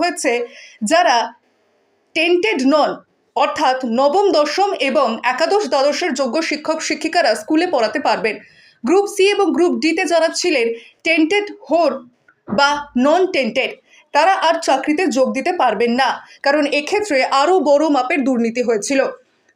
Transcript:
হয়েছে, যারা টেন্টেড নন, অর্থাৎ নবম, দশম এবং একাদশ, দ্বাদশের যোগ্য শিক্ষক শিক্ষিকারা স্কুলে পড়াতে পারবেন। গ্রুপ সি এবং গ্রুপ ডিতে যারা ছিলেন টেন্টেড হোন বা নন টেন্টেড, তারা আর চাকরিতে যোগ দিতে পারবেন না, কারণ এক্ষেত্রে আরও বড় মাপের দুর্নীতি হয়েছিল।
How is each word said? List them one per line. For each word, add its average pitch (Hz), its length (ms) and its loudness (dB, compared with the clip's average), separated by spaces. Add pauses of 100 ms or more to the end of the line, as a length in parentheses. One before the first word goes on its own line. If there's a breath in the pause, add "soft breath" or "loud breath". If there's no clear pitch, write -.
হয়েছে, 339 300 -2 (600 loud breath)
যারা 320 240 4 (1000)
টেন্টেড 349 440 0 (140)
নন, 269 180 2 (440)
অর্থাৎ 285 420 0 (220)
নবম, 311 260 4 (120)
দশম 302 320 0 (200)
এবং 269 180 2 (240)
একাদশ, 330 400 0
দ্বাদশের 285 480 0
যোগ্য 262 160 -2 (140)
শিক্ষক 311 380 -4
শিক্ষিকারা 320 440 -2 (100)
স্কুলে 320 320 0
পড়াতে 247 340 -2
পারবেন। 208 300 -2 (460 loud breath)
গ্রুপ 381 320 2
সি 381 100 4 (100)
এবং 392 200 0
গ্রুপ 330 180 2 (100)
ডিতে 320 280 0
যারা 330 180 2 (100)
ছিলেন 277 280 0 (380 loud breath)
টেন্টেড 339 420 2 (200)
হোন 311 260 2 (540)
বা 277 220 2 (360)
নন 330 160 4 (120)
টেন্টেড, 247 380 -2 (420 soft breath)
তারা 330 200 4 (140)
আর 330 80 2 (120)
চাকরিতে 302 360 0 (120)
যোগ 262 120 2 (100)
দিতে 330 140 -2 (100)
পারবেন 233 300 0 (100)
না, 349 80 2 (360 loud breath)
কারণ 285 180 2 (160)
এক্ষেত্রে 311 380 -2 (240)
আরও 339 140 4 (140)
বড় 294 160 4 (100)
মাপের 269 320 0
দুর্নীতি 233 400 -2
হয়েছিল। 233 320 0 (560)